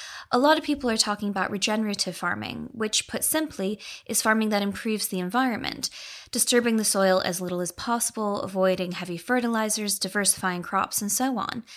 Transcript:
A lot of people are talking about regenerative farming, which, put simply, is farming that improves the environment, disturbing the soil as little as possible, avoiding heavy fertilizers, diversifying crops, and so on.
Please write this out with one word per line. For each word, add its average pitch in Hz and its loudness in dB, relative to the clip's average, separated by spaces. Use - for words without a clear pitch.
A 240 4
lot 302 6
of 294 -4
people 285 -2
are 220 2
talking 208 0
about 196 -2
regenerative 208 0
farming, - -4
which, 214 -2
put - -6
simply, 214 -2
is - -2
farming 220 2
that 202 2
improves 202 -2
the 190 -4
environment, 226 -2
disturbing 233 4
the 214 2
soil 190 6
as 180 0
little 180 -2
as 180 -2
possible, 220 -2
avoiding 185 2
heavy 180 -6
fertilizers, 220 0
diversifying 190 0
crops, - -2
and 208 -2
so 254 0
on. - -6